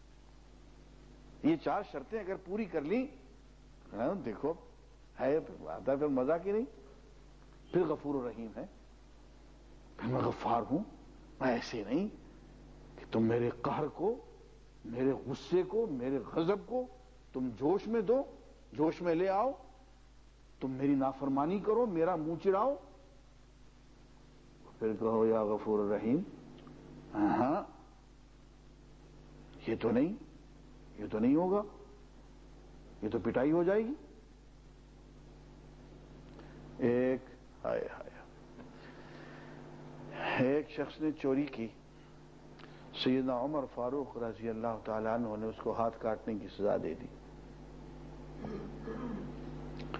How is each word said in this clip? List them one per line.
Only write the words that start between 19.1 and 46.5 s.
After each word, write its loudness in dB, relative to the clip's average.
ले 4
आओ, 2
तुम -2
मेरी 4
नाफरमानी 2
करो, 4
मेरा 4
मुंह -2
चिढ़ाओ, 4
फिर 2
कहो, 6
"या 6
गफूर 4
रहीम, 4
हाँ, 2
ये 0
तो 2
नहीं, 4
ये -4
तो 0
नहीं 8
होगा, 6
ये 0
तो 0
पिटाई 4
हो 6
जाएगी।" 4
एक, 4
हाय, 2
हाय, -6
एक 2
शख्स -6
ने 2
चोरी 2
की, -6
सैयदना 2
उमर 0
फारूक -2
रजी -4
अल्लाह 0
ताला 0
अन्हु 0
ने -2
उसको -2
हाथ 2
काटने -2
की -4
सजा 2